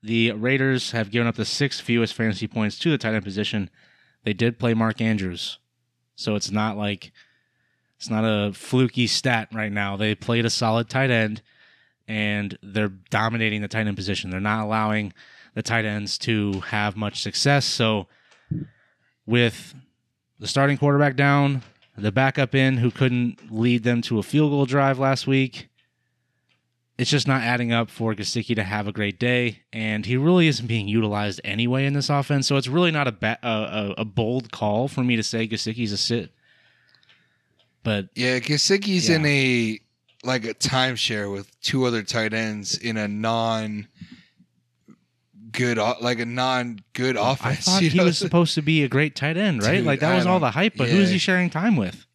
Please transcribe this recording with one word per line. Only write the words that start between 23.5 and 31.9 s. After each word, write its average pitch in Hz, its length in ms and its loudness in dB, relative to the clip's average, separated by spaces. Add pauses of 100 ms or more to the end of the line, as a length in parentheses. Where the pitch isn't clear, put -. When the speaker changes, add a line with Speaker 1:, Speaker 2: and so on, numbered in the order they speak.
Speaker 1:
lead 117 300 2
them 120 180 2
to 113 160 0
a 101 40 0
field 147 280 2
goal 139 160 2
drive 135 320 2
last 135 280 0
week, 135 420 0 (1300)
it's 123 120 0
just 135 160 2
not 131 160 2
adding 120 300 0
up 117 180 0
for 110 240 -2
Gesicki 107 400 -4
to 107 100 -2
have 104 220 -4
a 104 60 -6
great 101 260 -4
day, 123 420 0 (120)
and 107 340 -4
he 127 100 0
really 170 320 4
isn't 120 180 -2
being 110 220 0
utilized 104 560 0
anyway 120 420 2
in 139 80 0